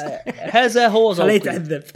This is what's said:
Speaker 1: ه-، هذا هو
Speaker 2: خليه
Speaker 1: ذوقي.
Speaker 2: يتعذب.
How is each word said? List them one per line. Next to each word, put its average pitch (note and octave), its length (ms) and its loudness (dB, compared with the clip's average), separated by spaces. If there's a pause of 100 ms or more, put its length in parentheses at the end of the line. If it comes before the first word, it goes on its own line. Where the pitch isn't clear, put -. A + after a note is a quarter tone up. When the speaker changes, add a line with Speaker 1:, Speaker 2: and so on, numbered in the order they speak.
(360)
Speaker 1:
ه-، D#3+ 220 -2
هذا A#3+ 300 2
هو A3 260 2
Speaker 2:
خليه F3 120 0
Speaker 1:
ذوقي. G#3+ 100 2
Speaker 2:
يتعذب. D#3 480 -4 (120)